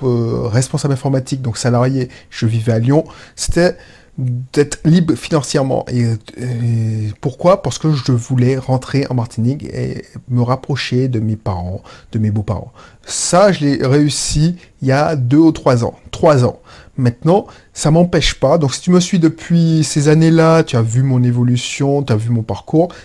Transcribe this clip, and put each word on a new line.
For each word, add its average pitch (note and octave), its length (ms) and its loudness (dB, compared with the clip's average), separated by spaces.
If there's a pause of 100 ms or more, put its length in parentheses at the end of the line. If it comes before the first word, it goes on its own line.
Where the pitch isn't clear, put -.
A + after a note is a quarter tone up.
euh, A#2+ 460 -2
responsable C3 480 -2
informatique, C3+ 480 -4
donc A#2 160 -6
salarié, B2+ 500 0 (220)
je - 160 -2
vivais A2+ 260 0
à A2+ 60 0
Lyon, C#3 240 2 (320)
c'était - 420 0 (760)
d'être D3 320 -2
libre E3 300 4
financièrement. C3+ 760 -4
Et, B2 100 -2 (360)
et A2+ 760 -2 (100)
pourquoi ? F3+ 400 0
Parce - 160 -6
que D#3 140 0
je C3+ 200 0
voulais B2 460 0
rentrer C3 540 -4
en - 20 -2
Martinique A#2+ 520 -4
et B2+ 400 -8 (220)
me B2 140 0
rapprocher B2+ 680 -2
de B2 120 -2
mes G#2+ 160 -2
parents, F2+ 480 -6 (300)
de A2+ 40 -4
mes G#2+ 140 0
beaux-parents. G#2 400 -4 (340)
Ça, G3 460 2
je C#3 80 -2
l'ai C#3+ 260 0
réussi D3 720 0 (260)
il C3+ 60 -4
y C3 40 2
a D3+ 240 0
deux B2+ 220 2
ou D#3+ 140 6
trois A#2+ 340 0
ans. - 140 -8 (100)
Trois C#3+ 360 2
ans. - 160 -4 (360)
Maintenant, C#3 480 0 (280)
ça - 180 0
m'empêche F3 480 2
pas. C3+ 180 4
Donc, C#3 160 -2
si - 80 -10
tu - 80 -2
me F3+ 100 6
suis F3+ 200 0
depuis D#3+ 640 2
ces D3 240 0
années-là, D#3+ 560 4
tu C3 140 -4
as A#2 40 4
vu A2+ 220 0
mon B2+ 180 2
évolution, B2 800 0
tu C3+ 100 -4
as A2 60 2
vu A2+ 140 -4
mon A2+ 100 0
parcours, D#3 460 -2 (180)